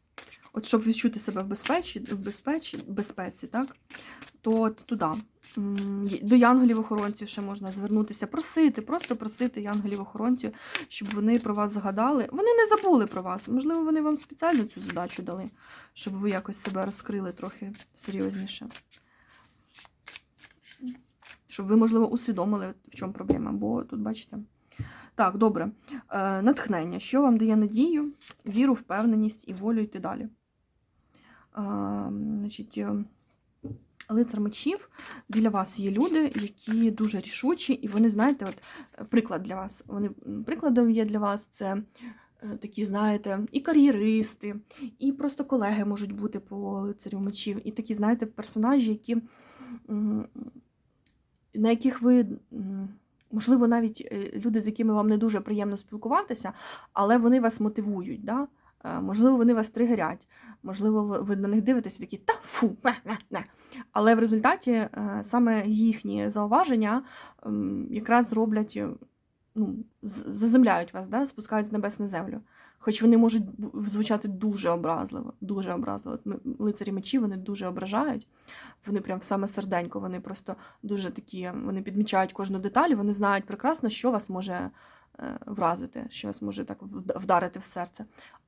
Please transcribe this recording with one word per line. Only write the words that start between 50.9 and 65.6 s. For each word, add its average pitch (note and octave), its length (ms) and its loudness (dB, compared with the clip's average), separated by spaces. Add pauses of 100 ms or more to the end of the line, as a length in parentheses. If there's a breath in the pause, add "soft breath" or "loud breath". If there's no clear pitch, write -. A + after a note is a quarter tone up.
на G#3+ 160 4
яких A#3 320 0
ви, B3 240 6 (260)
м, G3 360 -8 (440)
можливо, A#3+ 360 4
навіть, A3+ 440 0
е, G3+ 220 -6
люди, G#3+ 260 0
з G#3 60 -2
якими A3 280 2
вам G#3+ 140 4
не G#3+ 100 6
дуже G#3+ 220 2
приємно G#3 360 -2
спілкуватися, A3+ 760 -4 (400 loud breath)
але G3+ 260 6
вони B3 220 6
вас A3+ 200 2
мотивують, G#3 640 -2
да? B3+ 240 -2 (360 soft breath)
Е, F3 160 -6
можливо, G#3+ 360 6
вони A#3+ 180 6
вас A3 160 0
тригерять, A3 580 0 (340 loud breath)
можливо, G#3 400 0
ви, G3+ 160 -2
ви G3+ 180 -2
на G3 120 0
них G#3+ 140 4
дивитесь A3+ 340 0
і - 40 -12
такі: F#3+ 160 -12
«Та - 160 -2 (120)
фу, - 400 0
не, B3 100 2 (100)
не, G#3 140 -6 (120)
не». G3+ 140 -6 (480 loud breath)
Але A3 220 6
в A3+ 40 4
результаті, A3+ 520 4
е, G#3+ 520 -2
саме A3 440 2